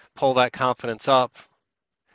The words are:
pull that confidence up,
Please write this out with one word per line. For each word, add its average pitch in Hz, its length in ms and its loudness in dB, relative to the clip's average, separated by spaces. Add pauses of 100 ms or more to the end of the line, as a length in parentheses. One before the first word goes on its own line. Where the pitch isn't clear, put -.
(140)
pull 135 200 -2
that 123 180 2
confidence 123 560 -4
up, 127 280 2 (800)